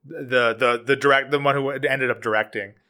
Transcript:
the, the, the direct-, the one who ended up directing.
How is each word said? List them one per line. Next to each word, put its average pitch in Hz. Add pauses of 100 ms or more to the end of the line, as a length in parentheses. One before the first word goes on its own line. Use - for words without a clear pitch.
the, 127
the, 120
the 135
direct-, 139
the 147
one 143
who 139
ended 135
up 113
directing. 107 (160)